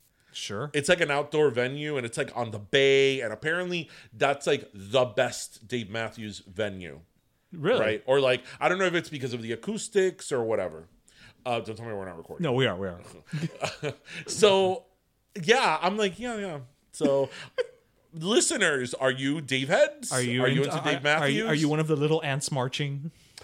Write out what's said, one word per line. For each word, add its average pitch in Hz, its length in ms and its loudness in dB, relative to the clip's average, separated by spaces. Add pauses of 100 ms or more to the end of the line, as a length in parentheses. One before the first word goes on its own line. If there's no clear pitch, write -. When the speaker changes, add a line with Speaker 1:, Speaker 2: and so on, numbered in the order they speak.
(320)
Speaker 1:
Sure. 117 420 -6
Speaker 2:
It's, 147 160 2
like, 175 100 4
an 156 100 0
outdoor 143 380 4
venue, 139 480 -2
and 123 80 -4
it's, 117 140 -8
like, 135 180 -4
on 117 140 -4
the 107 80 -8
bay, 135 640 4
and 110 100 -4
apparently 170 560 -4 (240)
that's, 139 340 0
like, 147 280 0
the 104 320 2
best 120 600 -4
Dave 117 220 -6
Matthews 107 580 -8
venue. 92 540 -6 (520)
Speaker 1:
Really? 180 280 0
Speaker 2:
Right? 110 240 0
Or, 135 160 4
like, 127 240 4 (160)
I 147 80 4
don't 180 100 0
know 190 60 2
if 170 100 2
it's 170 140 -2
because 131 240 -8
of 117 80 -6
the 113 120 -6
acoustics 190 760 -2
or 123 140 0
whatever. 90 440 -2 (580)
Uh, 120 120 0
don't 110 160 -8
tell 113 120 -12
me 113 80 -8
we're 98 100 -6
not 87 140 -12
recording. - 260 -8
Speaker 1:
No, 139 80 2
we 127 140 4
are. 95 100 0
We 95 100 -4
are. 87 140 -8 (840)
Speaker 2:
<laughs> 151 440 -10
So, 190 580 4 (580)
yeah, 190 380 4
I'm 185 160 0
like, 196 240 -2
yeah, 240 160 -6
yeah. 185 220 -8 (340)
So, 139 380 2 (420)
<laughs> - 400 -20
listeners, 170 800 0
are 131 180 2
you 135 300 -2
Dave 135 280 -2
heads? 285 440 2
Speaker 1:
Are 131 80 0
you 123 220 0
Speaker 2:
Are 127 60 4
you 143 160 2
Speaker 1:
into, - 120 -4
Speaker 2:
into - 140 -4
Dave 139 160 -2
Speaker 1:
are, - 20 2
are 151 200 2
you, 139 160 0
Speaker 2:
Matthews? - 20 -2
Speaker 1:
are 156 80 0
you 151 160 2
one 151 100 2
of 156 80 0
the 156 80 2
little 156 260 2
ants 139 300 -4
marching? 139 580 -4 (340)